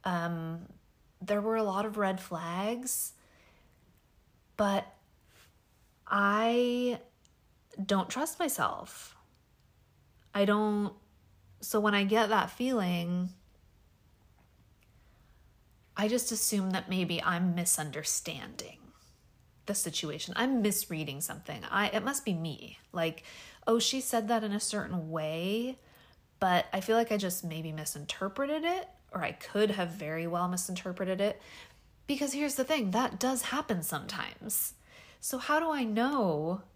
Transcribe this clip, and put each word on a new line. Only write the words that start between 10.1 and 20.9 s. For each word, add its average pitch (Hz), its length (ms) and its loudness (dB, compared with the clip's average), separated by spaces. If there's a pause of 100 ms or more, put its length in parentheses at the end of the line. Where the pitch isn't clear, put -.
I 202 100 6
don't, 208 500 4 (680)
so - 180 0
when 208 160 4
I 202 100 4
get 208 260 6
that 202 200 4
feeling, 180 800 0 (2750)
I 214 120 2
just 240 240 2
assume 196 380 2
that - 180 0
maybe 175 340 0
I'm 175 320 2
misunderstanding 156 1200 -2 (880)
the 202 80 -2
situation. 160 640 -4
I'm 247 260 4
misreading 156 580 0